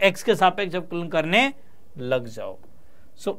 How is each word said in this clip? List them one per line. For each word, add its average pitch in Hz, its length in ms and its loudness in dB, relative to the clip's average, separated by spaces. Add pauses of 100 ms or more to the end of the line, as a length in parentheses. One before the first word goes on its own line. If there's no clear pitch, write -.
एक्स 190 200 4
के 220 120 4
सापेक्ष 185 400 2
अवकलन 175 320 -4
करने 170 460 4 (460)
लग 123 280 0
जाओ। 107 300 -8 (600)
So 202 220 -4